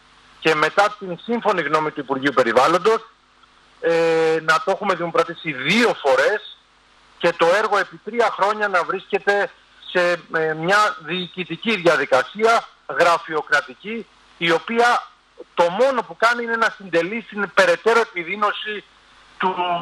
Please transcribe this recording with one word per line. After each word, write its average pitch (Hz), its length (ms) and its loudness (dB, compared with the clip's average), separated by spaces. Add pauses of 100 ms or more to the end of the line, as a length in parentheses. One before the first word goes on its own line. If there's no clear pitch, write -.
(400)
και 160 140 2
μετά 156 440 2
την 180 240 -10
σύμφωνη 214 400 -2
γνώμη 151 280 -2
του 147 100 -8
Υπουργείου 135 340 -2
Περιβάλλοντος, 151 760 2 (680)
ε, 165 640 2
να 160 220 0
το 190 60 -2
έχουμε 190 240 -2
δημοπρατήσει 165 580 -4
δύο 170 420 0
φορές 139 640 0 (600)
και 170 180 2
το 165 100 2 (160)
έργο 202 160 0
επί 170 260 -4
τρία 220 260 0
χρόνια 208 380 -2
να 180 160 0
βρίσκεται 196 640 -2 (400)
σε, 180 100 0 (360)
ε, 160 180 -2
μια 190 500 0
διοικητική 180 720 -6
διαδικασία, 165 920 2 (300)
γραφειοκρατική, 165 1080 0 (320)
η 170 120 0
οποία 233 560 2 (480)
το - 80 2
μόνο 226 400 2
που 170 140 -16
κάνει 240 260 2
είναι 233 140 -4
να 226 200 0
συντελεί 185 500 -4
στην 202 280 -6
περαιτέρω 196 460 2
επιδείνωση 202 840 -6 (540)
του 185 160 -2 (280)